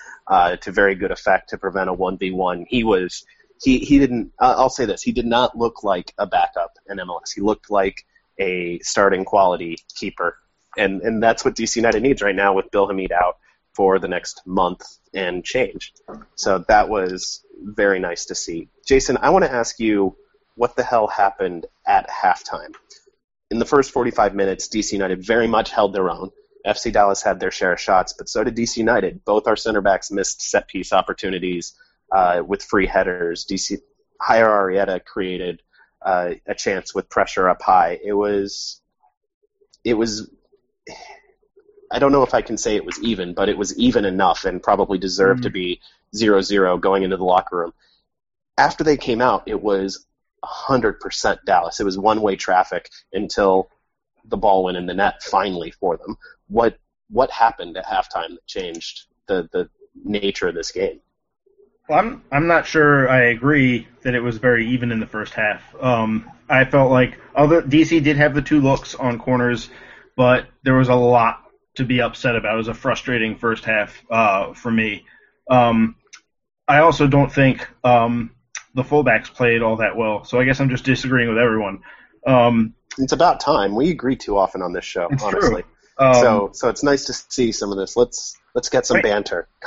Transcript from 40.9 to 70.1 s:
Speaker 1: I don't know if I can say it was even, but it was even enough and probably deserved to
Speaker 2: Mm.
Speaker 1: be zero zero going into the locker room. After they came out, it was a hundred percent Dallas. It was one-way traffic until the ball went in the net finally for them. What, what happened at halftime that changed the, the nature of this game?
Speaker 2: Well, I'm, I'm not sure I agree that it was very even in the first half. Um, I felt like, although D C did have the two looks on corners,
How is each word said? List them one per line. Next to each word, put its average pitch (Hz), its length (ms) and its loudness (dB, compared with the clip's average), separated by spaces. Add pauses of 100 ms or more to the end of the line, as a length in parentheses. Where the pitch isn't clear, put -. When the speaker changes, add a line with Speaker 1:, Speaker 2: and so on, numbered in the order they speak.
Speaker 1:
I 120 60 -4
don't 139 140 4
know 139 100 6
if 127 120 2
I 110 80 2
can 110 140 -8
say 107 200 -2
it 90 80 -4
was 87 180 -10
even, 92 320 -4
but 101 140 0
it 101 100 -2
was 95 200 -6
even 117 260 2
enough 95 420 0
and 90 160 -4
probably 98 360 0
deserved 95 460 0
to - 60 -4
Speaker 2:
Mm. - 40 -10
Speaker 1:
be 90 260 -6 (360)
zero 104 240 4
zero 95 380 2
going 95 240 2
into 92 160 -2
the 92 60 -6
locker 90 340 0
room. 85 160 -6 (800)
After 147 280 0
they 151 120 4
came 120 240 -4
out, 101 260 2
it 101 160 -6
was 98 440 -2 (360)
a - 40 -12
hundred 117 540 -2
percent - 440 -4
Dallas. 87 360 0
It 104 40 -2
was 95 140 -2
one-way 104 380 0
traffic 90 540 -2 (220)
until 95 580 0 (560)
the 113 100 -6
ball 98 280 2
went 90 120 -4
in 90 100 -8
the 87 80 -8
net 95 280 -2
finally 92 480 -4
for 87 260 -4
them. 101 200 -14 (320)
What, 113 300 0 (320)
what 127 200 0
happened 92 480 -2
at 92 80 -12
halftime 92 480 -4
that - 120 -20
changed 85 600 -12 (200)
the, 90 260 -4
the 90 180 -4 (340)
nature 101 440 -4
of 85 60 -6
this 85 160 -8
game? 90 300 -6 (880)
Speaker 2:
Well, 156 100 2
I'm, 214 320 -2
I'm 143 160 0
not 165 200 2
sure 147 420 4
I 127 180 4
agree 123 640 2 (140)
that 127 120 -2
it 120 60 -2
was 120 180 -4
very 117 300 2
even 120 240 -2
in 110 80 -4
the 110 60 -6
first 107 280 -10
half. 107 280 -4 (200)
Um, 113 480 0 (180)
I 131 160 4
felt 135 260 4
like, 127 280 2 (160)
although 160 260 6
D 147 240 4
C 160 160 2
did 147 160 2
have 147 180 4
the 143 80 0
two 151 180 2
looks 135 340 0
on 120 240 -4
corners, 123 500 0 (480)